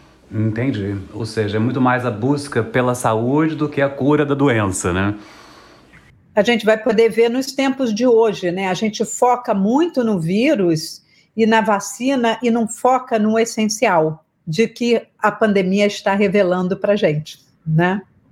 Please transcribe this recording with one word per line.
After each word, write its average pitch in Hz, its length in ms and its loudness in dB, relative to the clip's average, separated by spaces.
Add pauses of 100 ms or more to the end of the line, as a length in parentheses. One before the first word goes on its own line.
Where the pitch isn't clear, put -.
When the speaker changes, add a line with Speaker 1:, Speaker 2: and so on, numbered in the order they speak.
(300)
Speaker 1:
Entendi. 110 640 -2 (160)
Ou 107 140 -8
seja, 107 320 -2
é - 20 0
muito 127 200 0
mais 127 260 0
a 123 40 -2
busca 120 540 -2
pela 127 300 0
saúde 127 600 0
do 147 140 -4
que 139 140 -2
a 139 60 2
cura 143 360 0
da 135 100 -2
doença, 107 600 0
né? 101 200 -2 (1200)
Speaker 2:
A 214 80 4
gente 233 220 2
vai 214 140 4
poder 226 320 2
ver 226 180 2
nos 262 240 -4
tempos 262 420 -2
de 240 120 0
hoje, 220 440 2
né? 190 180 -2
A 185 40 0
gente 214 320 -2
foca 240 480 0
muito 247 500 0
no 214 160 0
vírus 180 840 0 (340)
e 220 80 2
na 220 160 4
vacina 233 800 -2
e 247 80 2
não 226 160 0
foca 247 520 0
no 214 200 2
essencial 202 840 0 (220)
de 180 200 0
que 233 360 0 (160)
a 214 120 0
pandemia 202 540 2
está 202 300 0
revelando 185 640 0
pra 202 180 0
gente, 151 440 -2 (260)
né? 170 340 2 (320)